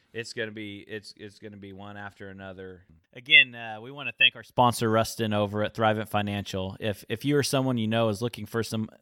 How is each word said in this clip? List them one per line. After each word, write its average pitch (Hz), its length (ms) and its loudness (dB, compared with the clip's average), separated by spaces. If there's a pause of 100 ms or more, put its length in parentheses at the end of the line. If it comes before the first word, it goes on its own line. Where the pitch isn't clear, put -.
(140)
it's 113 200 -8
gonna 110 180 -4
be, 104 280 -10
it's, 104 360 -12
it's 101 240 -16
gonna 104 180 -16
be 98 160 -14
one 101 220 -16
after 101 340 -14
another. 95 520 -14 (320)
Again, 127 420 6
uh, 113 260 -10
we 123 100 -14
wanna 139 260 -8
thank 127 180 2
our 117 80 -14
sponsor, 120 460 4
Rustin, 113 420 2
over 104 320 0
at 101 120 -2
Thrivent 110 340 2
Financial. 101 720 -4
If, 104 280 -4
if 117 160 -4
you 143 140 4
or 139 60 4
someone 131 340 2
you 110 100 2
know 113 220 4
is 101 120 -2
looking 113 260 -4
for 113 160 -2
some 110 260 -4 (120)